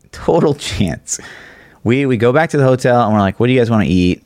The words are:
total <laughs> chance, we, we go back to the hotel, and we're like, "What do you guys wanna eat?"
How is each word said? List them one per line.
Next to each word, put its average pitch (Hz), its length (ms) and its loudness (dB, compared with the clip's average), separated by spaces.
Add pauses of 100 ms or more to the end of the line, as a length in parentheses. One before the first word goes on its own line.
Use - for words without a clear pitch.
(120)
total 165 420 0
<laughs> - 20 -8
chance, - 640 -6 (640)
we, 131 220 0
we 127 120 0
go 117 160 2
back 160 160 0
to 151 80 -2
the 139 80 4
hotel, 123 400 2
and 107 80 0
we're 107 80 2
like, - 180 -2
"What 117 80 0
do 123 60 2
you 127 60 2
guys 113 100 0
wanna 107 180 0
eat?" 90 380 0